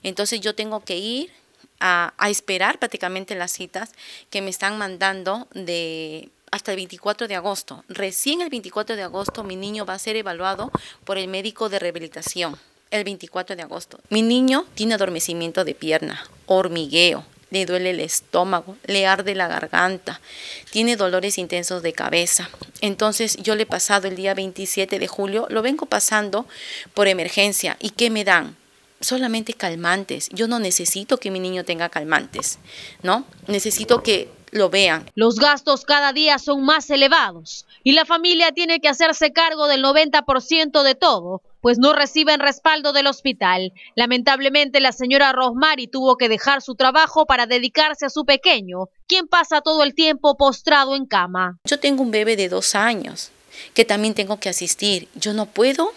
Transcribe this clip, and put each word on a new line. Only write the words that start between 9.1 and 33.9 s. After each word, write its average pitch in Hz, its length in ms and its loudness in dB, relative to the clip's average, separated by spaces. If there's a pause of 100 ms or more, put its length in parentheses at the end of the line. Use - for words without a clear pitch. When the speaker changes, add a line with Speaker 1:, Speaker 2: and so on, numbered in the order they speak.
Speaker 1:
mi 190 140 -10
niño 202 300 -10
va 185 80 -8
a 196 60 -10
ser 220 180 -6
evaluado 190 520 -6 (360)
por 196 120 -4
el 185 120 -8
médico 208 400 -6
de 196 100 -4
rehabilitación. 165 800 -8 (320)
El 208 140 -4
veinticuatro 185 500 -10
de 170 80 -16
agosto. - 460 -16
Mi 214 120 0
niño 262 440 2 (100)
tiene 220 180 -2
adormecimiento 170 720 -2
de 151 100 -6
pierna, 156 520 -4 (220)
hormigueo, 170 760 2 (280)
le 190 140 -2
duele 180 260 -2
el 170 100 -6
estómago, 180 760 -2 (100)
le 196 220 0
arde 190 260 0
la 185 140 -2
garganta, 170 720 -6 (520)
tiene 226 260 0
dolores 185 400 -2
intensos 175 460 -6
de 165 100 -4
cabeza. 170 560 -2 (320)
Entonces 214 560 -2
yo 208 180 -2
le 214 80 -2
he - 20 0
pasado 190 440 -2
el 185 80 -8
día 196 160 -2
veintisiete 190 680 -4
de 180 80 -4
julio, 202 420 -4
lo 220 120 -2
vengo 277 240 -2
pasando 208 600 0 (480)
por 202 140 4
emergencia. 190 720 0
¿Y 214 120 -8
qué 214 180 0
me 214 160 -2
dan? 180 320 2 (420)
Solamente 233 540 -4
calmantes. 170 800 -4
Yo 220 160 -2
no 240 100 -2
necesito 190 580 -2
que 202 140 -6
mi 190 80 -6
niño 185 240 -6
tenga 170 240 -4
calmantes, 151 720 -4 (440)
¿no? 214 220 0 (220)
Necesito 214 560 0